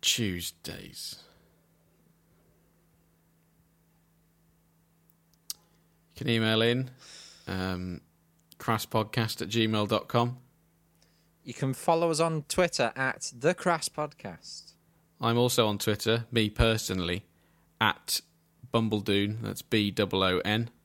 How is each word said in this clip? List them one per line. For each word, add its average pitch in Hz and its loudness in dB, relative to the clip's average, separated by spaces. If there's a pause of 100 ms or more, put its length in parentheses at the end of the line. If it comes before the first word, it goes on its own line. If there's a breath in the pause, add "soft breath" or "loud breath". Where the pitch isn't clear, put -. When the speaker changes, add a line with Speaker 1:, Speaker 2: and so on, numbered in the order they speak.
Speaker 1:
Tuesdays? - -6 (4000 soft breath)
You - -20
can - -6
email 113 4
in, 127 2 (560 loud breath)
um, 92 -4 (580)
crass 110 -2
podcast 110 -2
at 80 -6
gmail 110 0
dot 107 0
com. 123 0 (1040 soft breath)
Speaker 2:
You 120 -14
can 135 -2
follow 165 2
us 151 0
on 160 0
Twitter 170 0
at - -4
the 147 2
Crass 170 0
Podcast. - -10 (480)
Speaker 1:
I'm 117 4
also 120 4
on 104 0
Twitter, 110 0
me 110 4
personally, 98 0 (560 soft breath)
at - 0 (540)
Bumbledoon. 107 0
That's 104 -8
B 104 0
O 104 2
O 95 2
N. 113 0 (160)